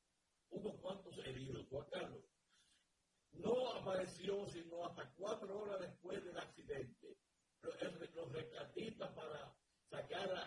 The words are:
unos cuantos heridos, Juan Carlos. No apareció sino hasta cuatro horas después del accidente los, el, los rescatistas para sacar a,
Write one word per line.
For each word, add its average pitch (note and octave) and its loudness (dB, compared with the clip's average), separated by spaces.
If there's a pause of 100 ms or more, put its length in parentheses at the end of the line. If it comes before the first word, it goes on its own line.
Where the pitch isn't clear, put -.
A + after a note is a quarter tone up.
(520)
unos - 0
cuantos - -2
heridos, C3 -2
Juan C#3+ 0
Carlos. - 0 (1120)
No A3+ 8
apareció F#3+ 2
sino E3+ -4
hasta E3 -6
cuatro G#3 0
horas G3+ 0
después F#3+ -4
del F3 -6
accidente - -4 (440)
los, - -2
el, - -2
los - -2
rescatistas - -2
para D#3 -4 (360)
sacar F3+ 2
a, F3+ 2